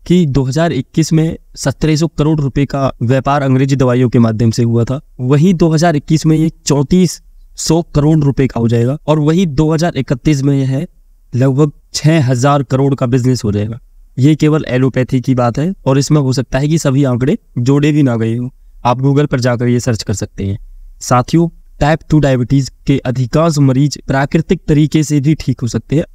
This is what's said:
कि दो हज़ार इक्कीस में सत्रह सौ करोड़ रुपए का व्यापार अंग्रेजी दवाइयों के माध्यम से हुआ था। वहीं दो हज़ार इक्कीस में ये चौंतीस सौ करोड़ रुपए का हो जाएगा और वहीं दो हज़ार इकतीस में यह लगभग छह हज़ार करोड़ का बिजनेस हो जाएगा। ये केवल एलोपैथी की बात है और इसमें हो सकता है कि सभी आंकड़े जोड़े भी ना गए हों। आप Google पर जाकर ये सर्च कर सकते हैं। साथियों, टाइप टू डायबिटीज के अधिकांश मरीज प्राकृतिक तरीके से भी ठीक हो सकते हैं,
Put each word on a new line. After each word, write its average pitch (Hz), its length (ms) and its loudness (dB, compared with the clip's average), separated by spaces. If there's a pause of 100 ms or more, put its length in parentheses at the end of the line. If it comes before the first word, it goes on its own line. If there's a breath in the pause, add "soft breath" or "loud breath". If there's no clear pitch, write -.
कि 175 200 4
दो 135 160 0
हज़ार 147 300 -2
इक्कीस - 400 -4
में 160 240 0 (200)
सत्रह 156 400 -2
सौ 160 100 0
करोड़ 156 340 -2
रुपए 139 240 -2
का 135 280 -2 (100)
व्यापार 135 400 0
अंग्रेजी 135 340 0
दवाइयों 127 320 2
के 123 100 0
माध्यम 113 320 2
से 120 120 -2
हुआ 117 220 0
था। 131 160 -6 (200)
वहीं 147 340 2
दो 170 140 2
हज़ार 160 280 2
इक्कीस 156 300 -2
में 156 100 2
ये 160 140 0 (160)
चौंतीस 151 560 0 (340)
सौ 165 260 0
करोड़ 151 360 0
रुपए 139 280 0
का - 140 -6
हो 117 80 2
जाएगा 120 380 0
और 156 120 2
वहीं 160 280 2
दो 156 280 0
हज़ार 160 220 -2
इकतीस 139 460 -2
में 139 160 0
यह 135 280 -2 (480)
लगभग 135 380 0 (220)
छह 151 360 2
हज़ार 139 320 0
करोड़ 135 320 0
का 131 120 -2
बिजनेस 127 380 0
हो 104 80 -2
जाएगा। 107 280 -6 (380)
ये 143 160 4
केवल 151 340 0
एलोपैथी 127 520 0
की 131 140 0
बात 120 240 0
है 175 160 -2 (120)
और 135 120 2
इसमें 151 220 2
हो 131 120 0
सकता 123 260 -4
है 147 100 -2
कि 160 100 0
सभी 143 260 0
आंकड़े 127 340 0 (200)
जोड़े 143 340 2
भी 151 100 2
ना 123 140 2
गए 113 200 -2
हों। 123 120 -6 (360)
आप 123 140 0
Google 139 280 2
पर 139 140 -2
जाकर 120 260 0
ये 120 140 0
सर्च 117 220 -4
कर 107 120 -6
सकते - 300 -8
हैं। 98 140 -6 (420)
साथियों, 165 480 0 (320)
टाइप 156 180 0 (120)
टू 156 80 2
डायबिटीज 135 540 0 (140)
के 139 120 0
अधिकांश 143 600 -2
मरीज 135 480 0
प्राकृतिक 151 640 -2
तरीके 156 340 2
से 147 180 0
भी 151 140 2
ठीक - 260 -4
हो 120 80 -4
सकते 117 280 -4
हैं, 175 80 0 (100)